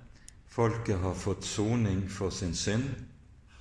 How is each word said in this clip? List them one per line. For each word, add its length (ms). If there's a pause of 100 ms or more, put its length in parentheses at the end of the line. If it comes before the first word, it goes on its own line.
(560)
Folket 460
har 160
fått 260
soning 640
for 240
sin 240
synd. 300 (760)